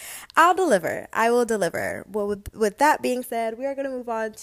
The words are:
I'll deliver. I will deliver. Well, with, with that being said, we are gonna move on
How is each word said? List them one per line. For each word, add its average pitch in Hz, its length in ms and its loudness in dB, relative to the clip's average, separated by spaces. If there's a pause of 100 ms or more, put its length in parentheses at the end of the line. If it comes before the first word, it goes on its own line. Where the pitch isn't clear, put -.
(360)
I'll 339 180 8
deliver. 240 580 0
I 233 200 2
will 240 120 4
deliver. 165 640 -2
Well, 202 200 -4
with, 202 260 -8
with 208 240 0
that 294 240 4
being 247 220 0
said, 226 340 -4
we 262 80 -6
are 277 80 -4
gonna 269 160 -6
move 254 180 -8
on 220 240 -4 (100)